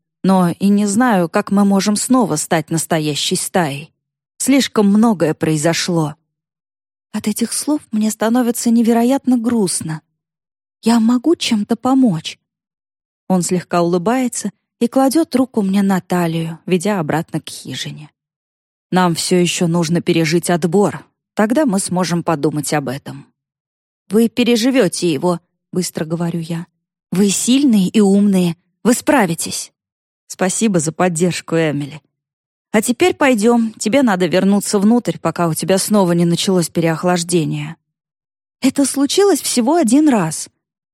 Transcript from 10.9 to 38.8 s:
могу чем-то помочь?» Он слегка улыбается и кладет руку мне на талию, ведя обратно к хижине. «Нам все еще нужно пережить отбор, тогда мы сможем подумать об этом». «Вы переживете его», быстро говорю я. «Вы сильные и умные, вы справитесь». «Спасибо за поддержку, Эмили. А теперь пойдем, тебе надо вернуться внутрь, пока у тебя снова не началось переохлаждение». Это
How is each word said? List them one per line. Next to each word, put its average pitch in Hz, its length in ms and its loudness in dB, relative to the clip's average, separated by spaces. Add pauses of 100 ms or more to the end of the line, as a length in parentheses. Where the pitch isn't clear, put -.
могу 247 340 2
чем-то 214 400 -2
помочь?» 254 640 0 (880)
Он 185 140 0
слегка 175 400 -2
улыбается 202 680 -2 (280)
и 240 80 0
кладет 269 480 0
руку 247 260 -2
мне 196 200 0
на 196 180 0
талию, 165 640 -4
ведя 185 340 -2
обратно 156 420 -4
к - 80 -16
хижине. 147 600 -14 (800)
«Нам 180 240 2
все 180 240 -2
еще 175 300 0
нужно 170 340 0
пережить 165 480 0
отбор, 170 560 0 (280)
тогда 247 320 0
мы 196 140 0
сможем 175 440 -2
подумать 147 500 -2
об 139 140 -2
этом». 135 380 -10 (840)
«Вы 220 220 2
переживете 226 840 0
его», 170 300 -2 (320)
быстро 175 320 -4
говорю 170 340 -4
я. 165 260 -8 (460)
«Вы 196 180 2
сильные 233 600 2
и 220 100 0
умные, 196 560 4 (280)
вы 233 100 4
справитесь». 196 800 -2 (540)
«Спасибо 185 520 -2
за 156 140 -4
поддержку, 170 600 -2
Эмили. 147 460 -2 (720)
А 214 100 2
теперь 339 340 0
пойдем, 233 580 2
тебе 254 280 0
надо 185 260 2
вернуться 190 520 0
внутрь, 214 380 0
пока 165 320 -2
у 160 40 -2
тебя 185 240 0
снова 190 360 2
не 175 100 2
началось 170 460 0
переохлаждение». 165 1080 -2 (840)
Это 269 240 0